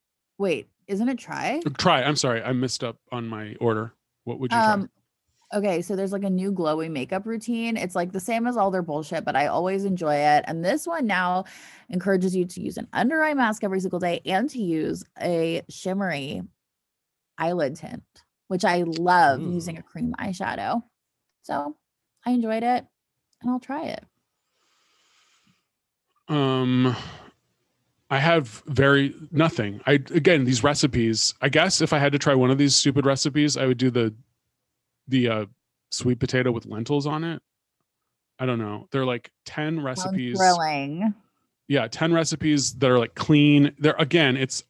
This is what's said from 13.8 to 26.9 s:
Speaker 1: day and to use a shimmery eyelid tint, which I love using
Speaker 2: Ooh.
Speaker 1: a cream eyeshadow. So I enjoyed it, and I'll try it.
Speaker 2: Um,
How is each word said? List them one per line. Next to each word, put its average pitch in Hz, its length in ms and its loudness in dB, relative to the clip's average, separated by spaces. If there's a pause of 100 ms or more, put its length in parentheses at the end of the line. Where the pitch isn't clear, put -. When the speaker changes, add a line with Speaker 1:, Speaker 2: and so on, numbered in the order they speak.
Speaker 1:
day 175 260 -2
and 196 240 0
to 262 100 -10
use 165 440 -2 (180)
a 165 480 -2
shimmery 180 720 -6 (960)
eyelid 165 380 -2
tint, - 280 -14 (440)
which 190 180 -2
I 180 160 2
love 165 600 4
using 170 360 -6
Speaker 2:
Ooh. 170 40 -16
Speaker 1:
a - 20 -18
cream 160 360 -6
eyeshadow. 185 640 -4 (640)
So 294 320 -6 (500)
I 240 60 -2
enjoyed 226 320 -2
it, 247 200 0 (580)
and 240 100 -2
I'll 247 80 -2
try 285 300 -10
it. - 140 -10 (2250)
Speaker 2:
Um, 127 680 2 (1160)